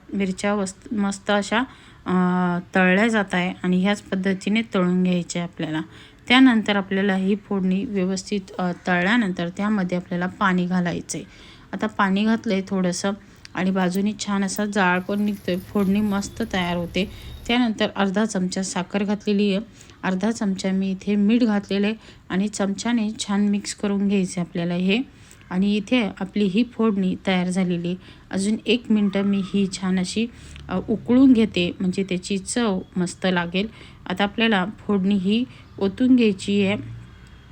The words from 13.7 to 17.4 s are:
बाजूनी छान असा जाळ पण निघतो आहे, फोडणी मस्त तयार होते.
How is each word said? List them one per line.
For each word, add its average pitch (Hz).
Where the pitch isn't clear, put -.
बाजूनी 190
छान 196
असा 196
जाळ 190
पण 202
निघतो 208
आहे, 180
फोडणी 202
मस्त 202
तयार 175
होते. 175